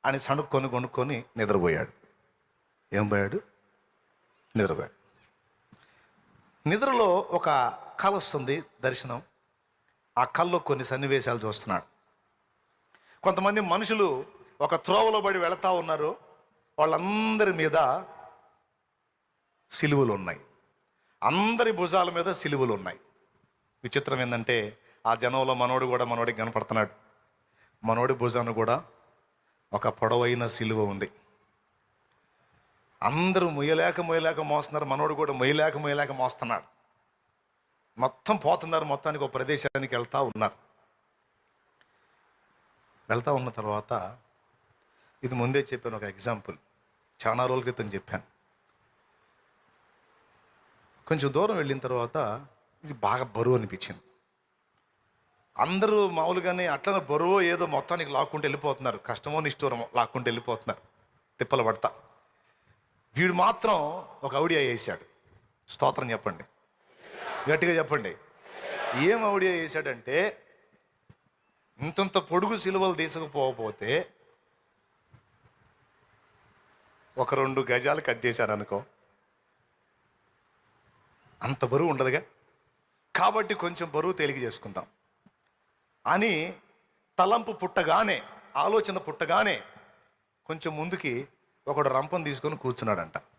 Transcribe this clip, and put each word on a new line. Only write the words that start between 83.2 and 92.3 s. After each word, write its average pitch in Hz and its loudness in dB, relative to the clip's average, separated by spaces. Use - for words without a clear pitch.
కొంచెం 170 -6
బరువు 156 0
తేలిక 143 0
చేసుకుందాం 113 -8
అని 180 2
తలంపు 226 2
పుట్టగానే, 180 0
ఆలోచన 196 2
పుట్టగానే 165 0
కొంచెం 160 -6
ముందుకి 151 -4
ఒకడు 143 2
రంపం 147 0
తీసుకొని 147 -4